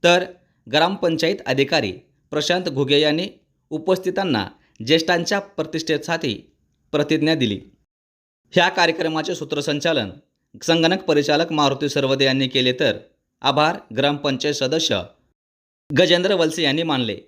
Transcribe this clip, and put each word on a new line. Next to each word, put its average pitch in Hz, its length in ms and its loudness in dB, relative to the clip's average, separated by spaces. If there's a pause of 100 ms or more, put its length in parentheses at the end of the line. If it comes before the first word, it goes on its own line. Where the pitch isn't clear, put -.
तर 175 200 4 (420)
ग्रामपंचायत 165 680 0 (100)
अधिकारी 135 440 0 (420)
प्रशांत 175 360 -2
घुगे 139 320 0
यांनी 151 260 0 (440)
उपस्थितांना 180 760 -2 (340)
ज्येष्ठांच्या 165 580 0
प्रतिष्ठेसाठी 160 960 -4 (580)
प्रतिज्ञा 151 420 0
दिली. 113 240 0 (960)
ह्या 180 160 4
कार्यक्रमाचे 160 680 0
सूत्रसंचालन 143 760 -2 (520)
संगणक 165 400 2
परिचालक 151 500 2
मारुती 143 360 0
सरवदे 135 360 0
यांनी 131 240 0
केले, 127 240 0
तर 127 260 0 (440)
आभार 151 360 2 (180)
ग्रामपंचायत 143 580 -2
सदस्य 135 460 -2 (880)
गजेंद्र 175 440 4
वलसे 165 280 0
यांनी 147 200 0
मानले. 127 340 -2 (120)